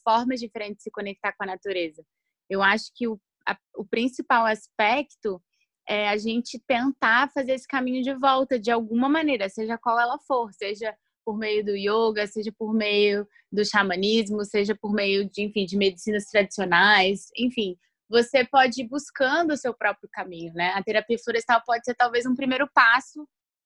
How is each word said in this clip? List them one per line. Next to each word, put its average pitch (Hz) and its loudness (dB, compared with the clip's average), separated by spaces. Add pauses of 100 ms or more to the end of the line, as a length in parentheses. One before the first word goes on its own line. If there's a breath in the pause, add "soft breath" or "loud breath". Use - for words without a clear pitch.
formas 240 2
diferentes 208 -10
de - -20
se 214 -12
conectar 202 -6
com - -10
a 190 -6
natureza. 180 -6 (440)
Eu 190 -2
acho 196 2
que 240 -4
o, 220 -6 (260)
a, - -2 (180)
o 214 -10
principal 233 0
aspecto 214 -2 (460)
é 208 -2
a 208 0
gente 226 -4
tentar 254 0
fazer 262 -2
esse 254 -6
caminho 254 -2
de 269 -2
volta 262 2
de 208 -4
alguma 233 0
maneira, 285 0
seja 220 -6
qual 233 -2
ela 247 -2
for, 240 -4
seja 214 -8 (320)
por 214 -6
meio 214 -2
do 202 -2
yoga, 208 0
seja 214 -8
por 220 -4
meio 208 2 (240 soft breath)
do 202 0
xamanismo, 208 2
seja 202 0
por 208 -4
meio 196 0
de, 202 -6
enfim, 208 -2
de 180 -4
medicinas 202 0
tradicionais, 196 2 (100)
enfim. 220 -2 (320)
Você 240 2
pode 262 2
ir 233 -8
buscando 285 -2
o 285 -2
seu 233 -6
próprio 208 -4
caminho, 170 -12
né? 175 -2
A 196 -4
terapia 214 -2
florestal 233 0
pode 240 -2
ser 247 -6
talvez 240 0
um 254 0
primeiro 269 -2
passo 262 2 (380)